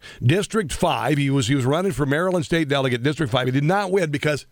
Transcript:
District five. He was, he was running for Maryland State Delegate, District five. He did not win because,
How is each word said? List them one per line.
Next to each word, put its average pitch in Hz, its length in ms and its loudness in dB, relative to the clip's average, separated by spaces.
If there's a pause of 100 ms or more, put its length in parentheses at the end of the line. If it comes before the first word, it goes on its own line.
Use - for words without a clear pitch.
(240)
District 185 500 2
five. 143 460 0
He 139 100 0
was, 135 180 0
he 139 80 2
was 131 100 0
running 170 260 0
for 139 160 -2
Maryland 170 380 0
State 165 220 0
Delegate, 135 360 0
District 127 280 -2
five. 131 140 0
He 131 60 0
did 135 120 2
not 185 280 0
win 185 180 2
because, 147 420 -4